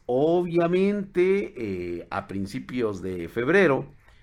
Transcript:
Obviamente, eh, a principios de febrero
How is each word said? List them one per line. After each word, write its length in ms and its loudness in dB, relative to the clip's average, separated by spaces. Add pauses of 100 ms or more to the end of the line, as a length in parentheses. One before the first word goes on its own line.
Obviamente, 1500 2
eh, 540 -6
a 160 -6
principios 760 -4
de 260 -6
febrero 640 2 (320)